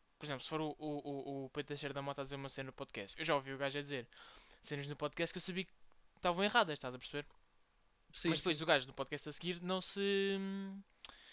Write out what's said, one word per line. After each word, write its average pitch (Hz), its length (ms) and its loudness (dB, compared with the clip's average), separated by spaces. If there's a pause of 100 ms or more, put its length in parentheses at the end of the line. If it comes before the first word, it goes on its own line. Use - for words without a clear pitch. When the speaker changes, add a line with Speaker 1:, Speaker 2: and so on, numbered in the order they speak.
(180)
Speaker 1:
por - 80 -10
exemplo, 139 160 -2
se - 60 -4
for 156 140 2
o, 151 160 0
o, 143 640 -2
o, - 40 -4
o 131 40 -10
Pedro 147 180 -4
Teixeira 143 260 -2
da 139 80 -2
Mota 139 200 -2
a - 20 0
dizer 135 120 -6
uma 139 120 -4
cena 135 200 -4
no 131 40 -10
podcast, 110 460 -6
eu 156 60 -2
já 160 100 6
ouvi 135 180 2
o 135 60 -4
gajo 139 200 0
a 147 40 -2
dizer 139 260 -4 (540)
cenas 143 240 -4
no 143 100 -4
podcast 156 360 0
que - 60 -4
eu 165 40 -2
sabia 185 220 0
que - 80 -16 (440)
estavam 180 280 4
erradas, 208 300 6
estás 127 200 -4
a 127 40 -8
perceber? 147 280 -6 (840)
Speaker 2:
Sim, - 180 0
Speaker 1:
Mas 156 80 4
depois 165 200 2
Speaker 2:
sim. 156 60 -2
Speaker 1:
o - 20 -2
gajo 143 200 8
no 135 80 -14
podcast 143 340 -4
a 147 40 -6
seguir 170 300 -2
não 180 200 2
se, 196 560 2 (960)